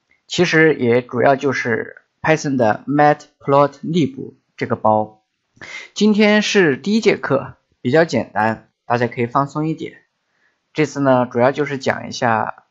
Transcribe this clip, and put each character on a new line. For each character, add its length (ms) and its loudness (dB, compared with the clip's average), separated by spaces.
其 180 0
实 300 4
也 260 2
主 200 -8
要 160 4
就 160 -2
是 500 -6
Python 360 0
的 320 0
Matplotlib 1500 0
这 100 -6
个 80 -4
包。 480 -2
今 180 2
天 300 4
是 340 2
第 180 -4
一 60 2
节 160 2
课， 380 -4
比 120 -2
较 120 4
简 280 -4
单， 360 -2
大 140 -2
家 80 0
可 160 -6
以 40 -2
放 200 -2
松 220 -6
一 60 -4
点。 280 -14
这 120 0
次 120 -10
呢， 280 2
主 120 -6
要 140 4
就 120 -4
是 140 -6
讲 300 -6
一 20 -14
下 600 -4